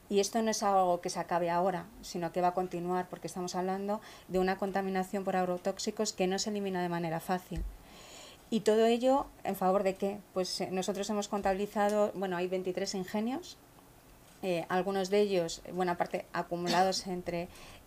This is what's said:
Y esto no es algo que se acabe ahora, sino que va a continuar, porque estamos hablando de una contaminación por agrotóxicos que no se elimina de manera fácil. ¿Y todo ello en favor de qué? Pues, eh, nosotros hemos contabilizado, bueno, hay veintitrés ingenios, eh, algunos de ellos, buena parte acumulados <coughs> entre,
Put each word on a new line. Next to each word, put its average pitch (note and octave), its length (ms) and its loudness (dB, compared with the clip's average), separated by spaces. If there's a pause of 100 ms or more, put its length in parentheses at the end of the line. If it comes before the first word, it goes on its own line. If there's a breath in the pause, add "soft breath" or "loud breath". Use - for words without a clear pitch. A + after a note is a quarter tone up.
Y G3+ 120 2
esto A3+ 220 2
no A3 80 0
es G#3+ 120 -2
algo F#3 380 4
que F3+ 100 -6
se F3+ 100 -6
acabe E3+ 280 0
ahora, F3 380 0 (160)
sino E3+ 300 -6
que F#3 80 -2
va F3+ 80 6
a F3 60 0
continuar, F#3 540 -2
porque - 200 -10
estamos F3+ 260 -6
hablando G3 460 -2 (280 loud breath)
de F3+ 120 0
una F#3+ 180 2
contaminación F#3+ 680 -2
por F#3+ 120 0
agrotóxicos F#3+ 760 -2
que F#3 140 0
no F#3+ 120 2
se G#3+ 120 -2
elimina G3 320 -2
de F3+ 60 0
manera E3+ 320 -2
fácil. F#3 420 -4 (880 loud breath)
¿Y A3+ 100 2
todo A3 260 6
ello A#3+ 400 4 (180)
en F#3+ 120 -2
favor F#3+ 280 4
de F#3+ 100 2
qué? G3+ 240 -2 (160)
Pues, F#3 260 -2
eh, F3+ 100 -4
nosotros F#3+ 380 -2
hemos G#3 200 -2
contabilizado, G#3 840 2
bueno, F#3 220 -2
hay F3+ 120 -2
veintitrés F#3 460 -2
ingenios, A3 600 -4 (840)
eh, F3 260 0
algunos F#3 400 0
de G3+ 120 4
ellos, F3+ 420 2 (100)
buena F3+ 240 2
parte - 380 -2
acumulados F3 720 2
<coughs> F#3 100 -4
entre, F3 320 -4 (380 loud breath)